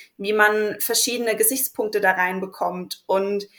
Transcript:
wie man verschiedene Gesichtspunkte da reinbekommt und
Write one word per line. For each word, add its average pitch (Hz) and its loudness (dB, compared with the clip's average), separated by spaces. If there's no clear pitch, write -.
wie 202 -4
man 214 2
verschiedene 233 0
Gesichtspunkte 220 0
da 190 4
reinbekommt 185 -4
und 202 0